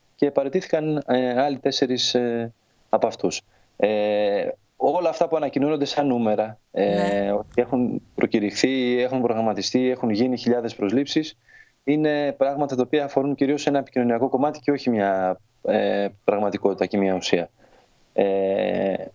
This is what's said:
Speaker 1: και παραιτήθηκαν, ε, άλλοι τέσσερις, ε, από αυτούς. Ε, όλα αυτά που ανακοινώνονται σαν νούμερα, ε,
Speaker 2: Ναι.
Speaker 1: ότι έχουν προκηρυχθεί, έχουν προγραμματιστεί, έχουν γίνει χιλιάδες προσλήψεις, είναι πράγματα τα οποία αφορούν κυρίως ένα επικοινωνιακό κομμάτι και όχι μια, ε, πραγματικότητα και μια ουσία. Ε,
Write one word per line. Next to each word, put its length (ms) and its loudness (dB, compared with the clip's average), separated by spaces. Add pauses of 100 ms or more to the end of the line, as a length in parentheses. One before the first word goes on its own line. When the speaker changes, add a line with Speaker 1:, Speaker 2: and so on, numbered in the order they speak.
(160)
Speaker 1:
και 160 -6
παραιτήθηκαν, 760 0
ε, 340 0
άλλοι 180 0
τέσσερις, 540 0
ε, 400 0 (360)
από 180 4
αυτούς. 340 -4 (360)
Ε, 680 0 (300)
όλα 320 0
αυτά 180 0
που 80 -2
ανακοινώνονται 500 0
σαν 220 0
νούμερα, 500 0 (140)
ε, 240 0
Speaker 2:
Ναι. 380 0
Speaker 1:
ότι 280 -2
έχουν 400 0 (140)
προκηρυχθεί, 880 0
έχουν 200 -2
προγραμματιστεί, 680 0
έχουν 200 -2
γίνει 280 0
χιλιάδες 380 -2
προσλήψεις, 600 -2 (460)
είναι 540 0
πράγματα 380 0
τα 100 2
οποία 180 0
αφορούν 320 0
κυρίως 320 0
ένα 120 2
επικοινωνιακό 500 0
κομμάτι 300 0
και 120 -2
όχι 180 -2
μια, 500 0 (240)
ε, 440 0 (160)
πραγματικότητα 640 0
και 120 -2
μια 180 2
ουσία. 340 0 (680)
Ε, 760 0 (220)